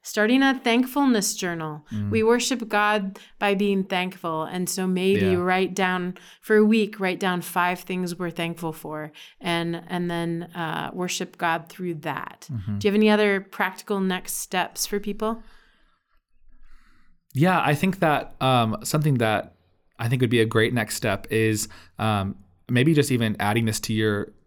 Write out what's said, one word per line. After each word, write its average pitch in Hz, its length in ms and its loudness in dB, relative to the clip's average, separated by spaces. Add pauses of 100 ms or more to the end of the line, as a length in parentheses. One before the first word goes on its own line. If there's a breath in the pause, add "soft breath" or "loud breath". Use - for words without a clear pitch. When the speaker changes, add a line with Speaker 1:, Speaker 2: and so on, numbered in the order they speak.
Speaker 1:
starting 240 400 2
a 269 220 2
thankfulness 247 720 2
journal. 156 560 -6
Speaker 2:
Mm. 104 180 -4
Speaker 1:
We 220 140 2
worship 240 460 2
God 208 500 0 (180 loud breath)
by 202 160 0
being 196 300 2
thankful. 180 600 -4
And 180 260 -4
so 185 180 -4
maybe 190 380 2
Speaker 2:
Yeah. 185 100 4
Speaker 1:
write 185 400 0
down, 180 400 -2 (260 loud breath)
for 214 140 2
a 214 80 8
week, 214 380 2
write 180 180 -2
down 180 220 0
five 180 400 -2
things 180 360 -4
we're 175 140 -4
thankful 165 400 -6
for 151 400 -10 (300 loud breath)
and, 170 480 -4
and 175 200 -2
then, 170 340 -4 (120)
uh, 165 380 -6
worship 180 440 -6
God 165 320 -2
through 175 260 -8
that. - 560 -10
Speaker 2:
Mm-hmm. 104 280 -6
Speaker 1:
Do 208 80 0
you 202 40 4
have 202 80 0
any 214 100 6
other 208 320 4
practical 196 580 -6
next 185 380 -4
steps - 500 -4
for 202 120 -4
people? 214 440 -6 (1900 soft breath)
Speaker 2:
Yeah, 170 300 2
I 147 120 2
think 190 240 -2
that, 147 420 0
um, 120 420 2
something 151 320 2
that 110 380 0 (460)
I 117 80 -2
think 127 140 0
would 120 100 2
be 117 100 4
a 113 40 6
great 113 280 2
next 113 220 -2
step 101 340 -2
is, 110 380 2 (320 loud breath)
um, 101 360 0 (340)
maybe 131 240 4
just 139 180 4
even 117 280 2
adding 110 260 2
this 110 160 -2
to 117 120 -4
your 107 380 0 (160)